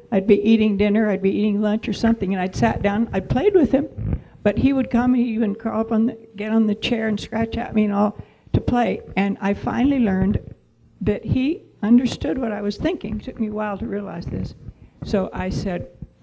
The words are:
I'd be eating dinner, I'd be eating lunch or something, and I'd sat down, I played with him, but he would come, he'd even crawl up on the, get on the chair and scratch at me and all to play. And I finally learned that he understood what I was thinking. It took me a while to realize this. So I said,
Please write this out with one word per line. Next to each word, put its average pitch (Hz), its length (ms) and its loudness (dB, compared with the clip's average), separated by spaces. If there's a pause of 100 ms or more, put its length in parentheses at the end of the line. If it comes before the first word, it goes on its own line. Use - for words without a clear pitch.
(120)
I'd 196 160 0
be 208 140 8
eating 214 360 4
dinner, 208 320 2
I'd 185 140 0
be 190 80 4
eating 202 280 0
lunch 214 300 0
or 208 40 0
something, 226 400 0
and 185 80 -2
I'd 185 140 -4
sat - 280 0
down, 208 280 0
I 196 80 0
played 285 360 2
with 330 160 2
him, - 500 -2 (220)
but 208 160 0
he 277 140 2
would 262 180 -2
come, 247 240 2
he'd 233 180 0
even 214 220 0
crawl 220 260 -4
up 226 100 -2
on 220 140 2
the, - 120 -2 (180)
get 214 160 -6
on 226 160 4
the 208 80 0
chair 220 320 -2
and 214 120 -2
scratch 226 380 -4
at - 160 -6
me 214 120 4
and 208 80 -2
all 208 220 0 (380)
to - 80 6
play. 240 400 0 (140)
And 196 260 0
I 202 140 0
finally 254 440 0
learned 196 400 2 (640)
that 202 240 -2
he 262 380 0 (180)
understood 254 560 2
what 240 140 -4
I 208 100 -6
was 208 160 -4
thinking. 247 420 -4
It - 40 -16
took - 160 -12
me 214 80 -2
a 208 60 -6
while 208 260 -4
to 220 80 -6
realize 190 380 -8
this. - 280 -6 (500)
So 190 300 -2
I 185 160 -6
said, 185 380 -4 (360)